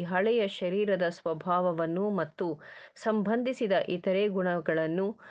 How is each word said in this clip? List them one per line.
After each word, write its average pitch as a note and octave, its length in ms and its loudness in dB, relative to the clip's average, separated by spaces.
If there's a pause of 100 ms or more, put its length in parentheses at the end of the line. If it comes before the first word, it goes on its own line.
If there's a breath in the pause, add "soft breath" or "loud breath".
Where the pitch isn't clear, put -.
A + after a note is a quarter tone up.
ಹಳೆಯ G3 460 2
ಶರೀರದ F#3+ 600 0
ಸ್ವಭಾವವನ್ನು F3 1000 0
ಮತ್ತು F3 380 -2 (480 loud breath)
ಸಂಬಂಧಿಸಿದ A3+ 760 0 (160)
ಇತರೆ F#3 400 0
ಗುಣಗಳನ್ನು F3 800 0 (220 loud breath)